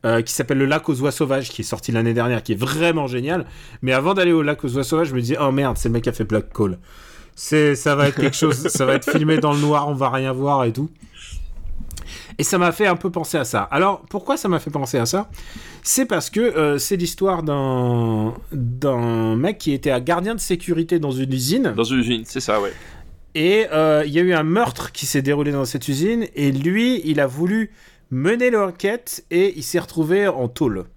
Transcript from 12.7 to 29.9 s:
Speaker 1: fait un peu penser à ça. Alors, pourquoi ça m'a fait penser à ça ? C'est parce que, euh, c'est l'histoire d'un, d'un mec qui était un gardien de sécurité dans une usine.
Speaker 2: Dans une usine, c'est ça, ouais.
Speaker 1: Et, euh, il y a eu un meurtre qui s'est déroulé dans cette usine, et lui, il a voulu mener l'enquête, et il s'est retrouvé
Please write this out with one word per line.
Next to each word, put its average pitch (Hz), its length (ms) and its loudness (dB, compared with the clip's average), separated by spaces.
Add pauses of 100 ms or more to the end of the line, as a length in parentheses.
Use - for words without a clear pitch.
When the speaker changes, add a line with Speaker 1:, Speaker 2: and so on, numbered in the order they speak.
Speaker 1:
fait 214 140 2
un 175 100 4
peu 185 140 -4
penser 170 260 -4
à 143 80 0
ça. 110 180 -2
Alors, 185 460 0
pourquoi 202 280 -2
ça - 120 -4
m'a 165 120 2
fait 151 100 -8
penser 143 280 -2
à 117 80 2
ça ? 196 220 -2 (540)
C'est 254 240 2
parce 190 240 -2
que, 208 100 0
euh, 151 380 2
c'est 196 180 -2
l'histoire 175 460 0
d'un, 120 920 0 (180)
d'un 120 840 0
mec 180 220 0
qui 151 140 -2
était 139 180 0
un 123 100 2
gardien 175 340 0
de 196 60 -6
sécurité 170 580 0
dans 147 120 -2
une 131 220 -2
usine. 139 440 0
Speaker 2:
Dans 113 80 2
une 127 140 0
usine, 117 260 0
c'est - 160 -8
ça, 107 200 0
ouais. 98 120 -2 (640)
Speaker 1:
Et, 190 380 4
euh, 156 340 4
il 147 60 -4
y 156 60 2
a 175 40 4
eu 180 120 4
un 156 100 2
meurtre 196 480 0
qui - 140 -8
s'est 139 160 0
déroulé 143 300 0
dans 139 120 0
cette 123 240 -6
usine, 196 460 0
et 143 180 2
lui, 190 520 0
il 151 160 0
a 139 60 4
voulu 180 460 -2 (380)
mener 220 400 2
l'enquête, 202 800 -2
et 180 260 2
il - 60 -10
s'est 170 180 -2
retrouvé 180 480 0